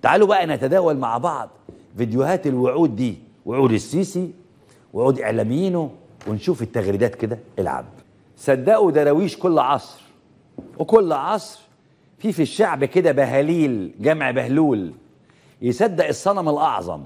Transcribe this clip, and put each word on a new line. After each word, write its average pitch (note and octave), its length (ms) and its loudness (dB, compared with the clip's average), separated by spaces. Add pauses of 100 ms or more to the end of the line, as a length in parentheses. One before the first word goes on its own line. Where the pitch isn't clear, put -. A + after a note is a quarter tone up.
تعالوا F#3 260 4
بقى F#3+ 200 2
نتداول D3+ 500 0
مع A#2+ 200 -4
بعض C#3 320 -4 (480)
فيديوهات C3+ 500 0
الوعود B2+ 480 0
دي، A#2+ 220 -4 (280)
وعود B2+ 260 2
السيسي، F3 600 -4 (640)
وعود B2 260 2
إعلاميينه، C3+ 720 -2 (360)
ونشوف A#2 340 -4
التغريدات G#2 540 -2
كده A2+ 240 -6 (200)
العب. C3 260 -4 (520)
صدقوا E3+ 540 2
دراويش D3+ 460 2
كل E3+ 220 2
عصر، C3 420 -2 (760)
وكل F#3 360 4
عصر E3 460 -4 (580)
في، G#3+ 140 -4
في E3 100 -2
الشعب D#3 440 0
كده E3+ 260 2
بهاليل، C3+ 880 0
جمع C#3 320 0
بهلول، B2 640 0 (680)
يصدق D#3+ 460 0
الصنم F#3 420 -2
الأعظم. G#2 560 -2